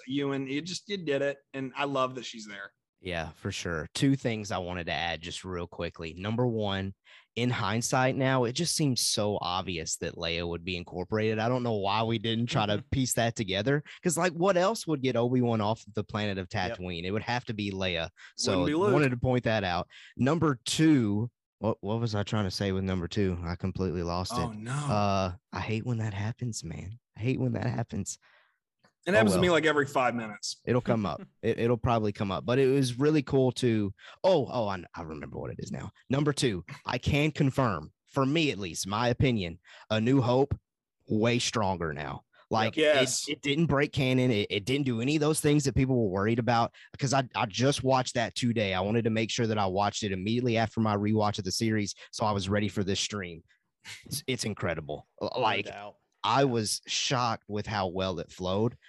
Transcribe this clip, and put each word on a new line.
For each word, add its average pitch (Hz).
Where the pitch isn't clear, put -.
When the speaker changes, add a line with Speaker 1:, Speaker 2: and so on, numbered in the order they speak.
Speaker 1:
Ewan, 139
you 139
just, 170
you 202
did 143
it." 139
And 135
I 143
love 131
that 120
she's 110
there. 101
Speaker 2:
Yeah, 85
for -
sure. 85
Two 139
things 110
I 92
wanted 87
to 87
add 80
just 87
real 87
quickly. 82
Number 110
one, 98
in 123
hindsight 117
now, 131
it 117
just 156
seems 135
so 104
obvious 90
that 82
Leia 85
would 85
be 90
incorporated. 107
I 110
don't 123
know 117
why 101
we 113
didn't 113
try 117
to 104
Speaker 3:
Mm-hmm. -
Speaker 2:
piece 131
that 117
together, 107
'cause, 165
like, 170
what 180
else 196
would 151
get 123
Obi-Wan 120
off 107
the 104
planet 104
of 92
Speaker 3:
Yep. 104
Speaker 2:
Tatooine? 90
It 92
would 104
have 120
to 117
be 101
Leia. 92
Speaker 1:
Wouldn't 80
Speaker 2:
So -
Speaker 1:
be 147
Luke. 190
Speaker 2:
wanted 139
to 123
point 123
that 110
out. 87
Number 147
two, 120
what, 104
what 104
was 113
I 104
trying 107
to 95
say 101
with 95
number 92
two? 92
I 85
completely 90
lost 87
Speaker 1:
Oh, 120
Speaker 2:
it. 107
Speaker 1:
no. 110
Speaker 2:
Uh, 104
I 90
hate 110
when 123
that 110
happens, 107
man. 90
I -
hate 123
when 123
that -
happens. 120
Speaker 1:
It 175
Speaker 2:
Oh, 190
Speaker 1:
happens 214
to -
me, 180
Speaker 2:
well. 175
Speaker 1:
like, 156
every 147
five 123
minutes. 110
Speaker 2:
It'll 120
come 113
up. 78
Speaker 3:
<laughs> -
Speaker 2:
It, 113
it'll 117
probably 113
come 101
up. 82
But 123
it 135
was 127
really 151
cool 131
to, 110
oh, 170
oh, 113
I, 95
I 85
remember 78
what -
it -
is -
now. -
Number 143
two, 110
I 123
can 147
confirm, 123
for 135
me 143
at 95
least, 87
my 107
opinion, 110
A 110
New 131
Hope, 123
way 117
stronger 95
now. 71
Like, 110
Speaker 1:
Yes. 143
Speaker 2:
it, 143
it -
didn't 143
break 143
canon. 131
It, 104
it 98
didn't 139
do 117
any 139
of 156
those 151
things 147
that 131
people 135
were 113
worried 101
about, 117
'cause 127
I, 135
I 104
just 117
watched 131
that 110
today. 110
I 92
wanted 110
to 113
make 110
sure 117
that 107
I 101
watched 101
it 101
immediately 113
after 113
my 110
rewatch 104
of 101
the 92
series, 110
so -
I 107
was 98
ready 104
for 98
this 95
stream. 87
It's, -
it's 127
incredible. 80
L-, -
Speaker 3:
No 127
Speaker 2:
like, 104
Speaker 3:
doubt. 101
Speaker 2:
I 120
was 117
shocked 120
with 104
how 101
well 92
it 80
flowed. 98